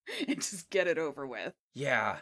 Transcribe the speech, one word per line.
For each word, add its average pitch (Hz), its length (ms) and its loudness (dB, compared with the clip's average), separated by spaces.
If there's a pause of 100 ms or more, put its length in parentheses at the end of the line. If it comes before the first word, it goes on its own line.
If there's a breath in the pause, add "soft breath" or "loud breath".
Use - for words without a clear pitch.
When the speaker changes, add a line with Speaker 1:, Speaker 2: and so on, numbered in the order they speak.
Speaker 1:
<laughs> 427 200 -4
and - 140 0
just - 280 -6
get 180 180 4
it 165 100 4
over 143 280 -2
with." 117 280 -6 (200)
Speaker 2:
Yeah. 117 480 2